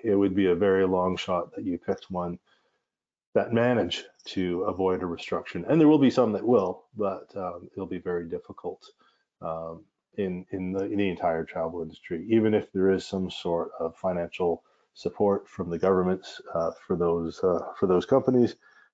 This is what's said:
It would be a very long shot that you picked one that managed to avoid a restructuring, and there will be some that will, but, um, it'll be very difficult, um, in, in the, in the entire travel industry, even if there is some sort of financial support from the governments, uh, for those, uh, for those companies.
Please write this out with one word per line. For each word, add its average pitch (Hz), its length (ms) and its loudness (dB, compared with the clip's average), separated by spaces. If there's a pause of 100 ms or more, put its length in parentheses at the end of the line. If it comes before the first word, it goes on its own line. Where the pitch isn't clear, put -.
It 107 100 2
would 98 200 4
be 95 140 4
a 87 60 4
very 95 320 4
long 92 300 0
shot 87 380 -4
that - 100 -10
you 87 140 -2
picked - 320 -8
one 87 280 -6 (960)
that 104 180 0
managed 113 520 2 (200)
to 87 400 -2
avoid 92 380 0
a 90 40 -2
restructuring, 87 640 -6
and 156 120 4
there 151 80 8
will 151 100 8
be 131 120 6
some 117 220 4
that 104 140 -4
will, 98 380 2 (120)
but, 98 380 -4
um, 90 380 -10
it'll 95 140 -8
be 90 120 -6
very 87 280 -4
difficult, - 640 -12 (520)
um, 82 420 -10 (320)
in, 92 340 -4
in 95 220 -4
the, 98 140 -2
in 107 100 -4
the 101 140 2
entire 82 340 -2
travel 82 380 -6
industry, 80 440 -10
even 110 280 4
if - 180 -2
there 95 180 4
is 92 140 0
some 92 260 -4
sort 85 480 -4
of 82 160 -6
financial 87 680 -2 (320)
support - 520 0
from 87 220 -8
the 85 100 -4
governments, 92 600 2 (140)
uh, 82 160 -2 (160)
for 92 100 -2
those, 85 480 0
uh, 90 140 2 (200)
for 101 80 0
those 90 200 4
companies. 123 500 4 (380)